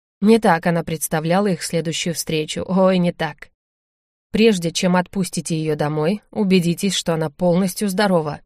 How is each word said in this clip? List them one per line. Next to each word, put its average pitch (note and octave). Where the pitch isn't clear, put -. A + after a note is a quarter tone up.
Не A3
так F3
она E3+
представляла E3
их F3
следующую D#3+
встречу. -
Ой, F#3
не F3
так. -
"Прежде F#3+
чем F3+
отпустите F3+
ее D#3
домой, D#3
убедитесь, F#3
что -
она D#3+
полностью F3+
здорова. F#3